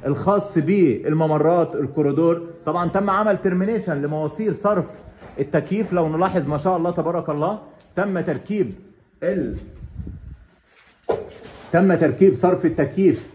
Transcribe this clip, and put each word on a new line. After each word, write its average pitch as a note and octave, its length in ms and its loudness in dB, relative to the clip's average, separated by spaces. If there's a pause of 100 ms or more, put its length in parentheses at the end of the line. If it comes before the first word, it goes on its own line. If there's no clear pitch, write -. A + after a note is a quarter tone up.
الخاص F3 520 0
بالممرات D#3 1160 2
الكوريدور. D3+ 680 0 (240)
طبعًا F3 220 -2
تم G3 220 0
عمل G3+ 340 2
termination F#3 580 0
لمواسير D#3 600 -2
صرف G3+ 220 2 (540)
التكييف. F3+ 540 -2
لو D#3+ 240 0
نلاحظ F3+ 320 0
ما D3 100 -2
شاء F#3 180 0
الله E3+ 140 0
تبارك E3 400 -4
الله D#3+ 280 -2 (380)
تم F#3 240 -2
تركيب D#3 520 -2 (500)
ال-، E3+ 340 -2 (2250)
تم F3+ 220 6
تركيب E3 400 4
صرف F3+ 320 2
التكييف D3+ 680 2